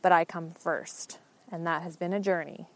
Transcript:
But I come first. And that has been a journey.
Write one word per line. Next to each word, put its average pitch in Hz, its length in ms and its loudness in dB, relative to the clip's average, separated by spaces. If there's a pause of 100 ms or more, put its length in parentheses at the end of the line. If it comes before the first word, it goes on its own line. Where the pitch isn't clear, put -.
But 180 120 6
I 170 120 6
come 165 280 -8
first. - 640 -4 (320)
And 170 160 -6
that 160 160 0
has 165 140 -10
been 175 160 -2
a 202 80 0
journey. 170 560 0